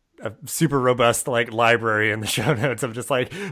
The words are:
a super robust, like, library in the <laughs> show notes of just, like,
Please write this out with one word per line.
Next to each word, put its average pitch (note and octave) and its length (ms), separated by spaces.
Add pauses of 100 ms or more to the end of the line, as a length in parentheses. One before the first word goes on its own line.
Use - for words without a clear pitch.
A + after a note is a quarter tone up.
(240)
a G#2+ 100 (120)
super C#3 340
robust, B2 480
like, A#2+ 240
library A2 600
in A2 80
the G#2 80
<laughs> - 100
show B2 160
notes A#2+ 300
of A#2 100
just, A#2 160
like, B2+ 220 (200)